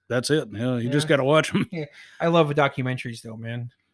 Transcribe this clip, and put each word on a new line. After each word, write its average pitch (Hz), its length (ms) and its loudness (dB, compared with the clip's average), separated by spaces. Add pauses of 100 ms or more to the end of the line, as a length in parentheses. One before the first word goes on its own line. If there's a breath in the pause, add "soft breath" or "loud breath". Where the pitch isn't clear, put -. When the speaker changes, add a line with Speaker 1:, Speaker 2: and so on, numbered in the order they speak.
Speaker 1:
that's 123 220 0
it. 143 200 0
Yeah, 120 280 -2
you 120 120 -2
just 147 160 2
Speaker 2:
Yeah. 156 40 2
Speaker 1:
gotta 131 140 4
watch 151 300 2
'em. - 160 0
Speaker 2:
Yeah. 160 140 -6 (360 loud breath)
I 170 80 2
love 165 220 4
documentaries 127 720 -2
though, 113 140 -14
man. 117 340 -8 (240)